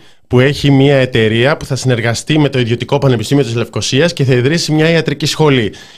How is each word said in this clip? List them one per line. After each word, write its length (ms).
που 140
έχει 300
μια 260
εταιρεία 600
που 80
θα 120
συνεργαστεί 600
με 100
το 100
Ιδιωτικό 400
Πανεπιστήμιο 460
της 100
Λευκοσίας 580
και 120
θα 80
ιδρύσει 400
μια 180
ιατρική 360
σχολή. 460